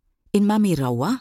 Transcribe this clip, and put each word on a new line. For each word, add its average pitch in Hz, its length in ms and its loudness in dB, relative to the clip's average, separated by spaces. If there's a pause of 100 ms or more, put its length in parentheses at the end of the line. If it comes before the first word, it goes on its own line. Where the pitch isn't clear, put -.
(340)
In 208 120 2
Mamirawa 175 760 0